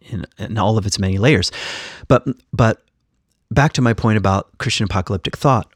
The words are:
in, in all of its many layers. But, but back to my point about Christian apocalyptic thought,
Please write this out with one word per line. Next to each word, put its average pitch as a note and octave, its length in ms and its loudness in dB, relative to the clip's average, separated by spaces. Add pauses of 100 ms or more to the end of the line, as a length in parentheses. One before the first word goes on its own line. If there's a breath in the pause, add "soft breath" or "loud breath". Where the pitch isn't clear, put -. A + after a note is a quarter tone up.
in, - 240 -10 (120)
in A2+ 200 -8
all G#2+ 200 2
of G2 80 -2
its G2+ 140 -4
many F#2+ 180 0
layers. A2 340 2 (560 loud breath)
But, B2+ 200 2 (240)
but A2+ 320 0 (680)
back C#3 220 2
to B2 80 -2
my A#2 120 2
point A2 240 2
about F#2+ 400 0
Christian A2 280 -2
apocalyptic F#2+ 520 -4
thought, C3 380 0